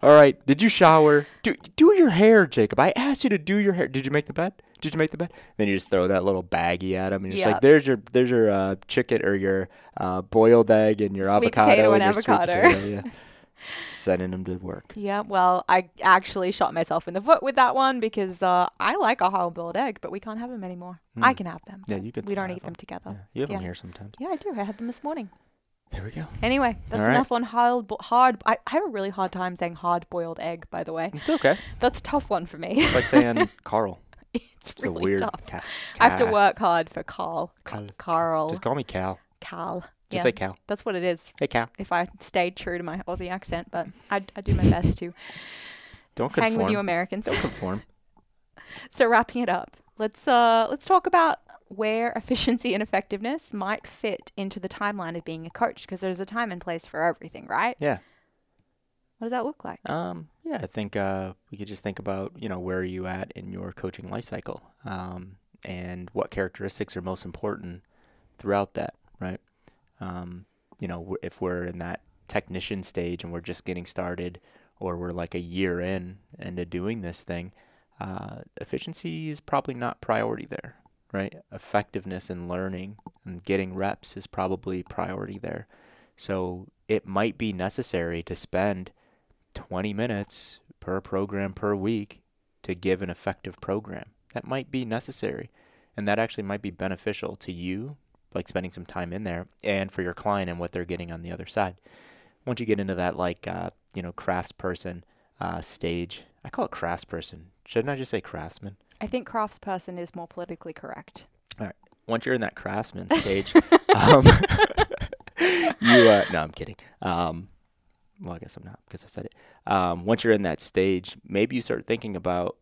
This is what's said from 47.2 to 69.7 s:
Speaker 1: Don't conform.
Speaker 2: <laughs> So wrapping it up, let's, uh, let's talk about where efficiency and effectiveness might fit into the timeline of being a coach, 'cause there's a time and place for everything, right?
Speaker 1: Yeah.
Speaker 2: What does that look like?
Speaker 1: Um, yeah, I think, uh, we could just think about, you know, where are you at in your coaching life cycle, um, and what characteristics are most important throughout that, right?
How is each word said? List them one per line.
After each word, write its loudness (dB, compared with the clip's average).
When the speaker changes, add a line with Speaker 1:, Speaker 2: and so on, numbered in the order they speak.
Speaker 1:
Don't -2
conform. -4
Speaker 2:
<laughs> -20
So 4
wrapping 4
it 0
up, -2
let's, -4
uh, 6
let's -6
talk 4
about 4
where -2
efficiency 0
and 0
effectiveness -4
might -6
fit -8
into -6
the -8
timeline -6
of -10
being -10
a -14
coach, -4
'cause -12
there's -4
a -6
time -6
and -10
place -8
for -6
everything, -4
right? -2
Speaker 1:
Yeah. 0
Speaker 2:
What -12
does -6
that -2
look -8
like? -12
Speaker 1:
Um, -6
yeah, -8
I -8
think, -8
uh, -4
we -16
could -12
just -14
think -8
about, -6
you -10
know, -8
where -4
are -4
you -8
at -8
in -14
your -10
coaching -12
life -8
cycle, -12
um, -12
and -12
what -4
characteristics -8
are -8
most -8
important -10
throughout 0
that, -6
right? -8